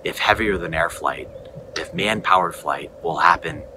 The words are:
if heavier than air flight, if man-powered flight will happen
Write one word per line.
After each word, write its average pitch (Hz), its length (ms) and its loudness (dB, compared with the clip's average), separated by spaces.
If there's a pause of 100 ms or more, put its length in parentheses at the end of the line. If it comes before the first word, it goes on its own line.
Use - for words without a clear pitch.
if 90 140 -4
heavier 104 400 2
than 82 160 -4
air 82 160 2
flight, 67 400 -4 (480)
if 80 160 -8
man-powered 92 640 2
flight 71 340 -4 (140)
will 82 140 -2
happen 78 440 4 (140)